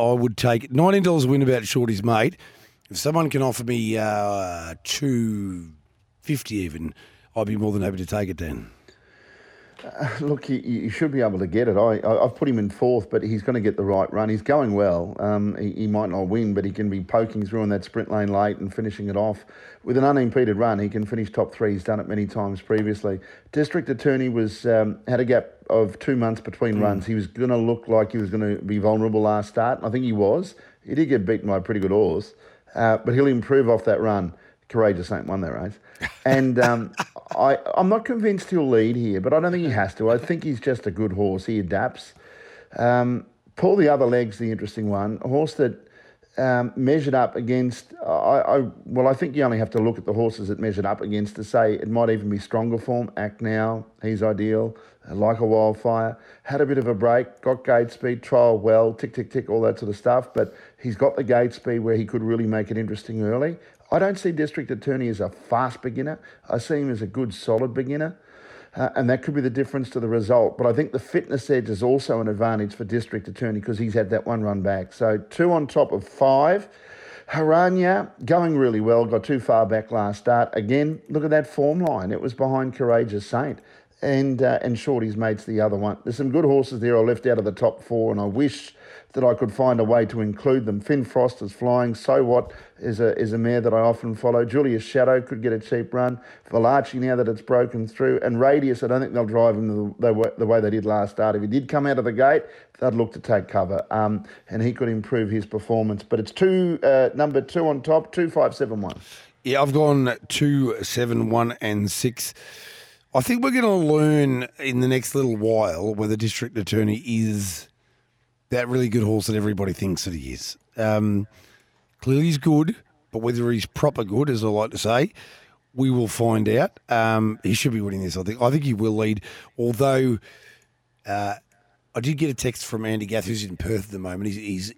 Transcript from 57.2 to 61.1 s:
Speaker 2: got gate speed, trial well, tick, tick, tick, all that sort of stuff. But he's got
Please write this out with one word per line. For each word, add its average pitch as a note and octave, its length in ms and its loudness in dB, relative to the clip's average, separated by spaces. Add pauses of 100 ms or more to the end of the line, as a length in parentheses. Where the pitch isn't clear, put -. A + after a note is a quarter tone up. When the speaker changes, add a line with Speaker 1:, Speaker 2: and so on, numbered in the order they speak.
Speaker 2:
got B2+ 240 -2
gate A#2+ 260 2
speed, A#2 320 -4
trial A#2+ 340 4
well, A2 360 4
tick, B2 200 -10
tick, - 180 -8
tick, B2+ 180 -4
all A2+ 120 0
that A2 180 0
sort G2+ 100 -6
of G2+ 80 -6
stuff. B2 360 0
But A2+ 200 -2 (280)
he's A#2+ 140 -6
got C3+ 220 2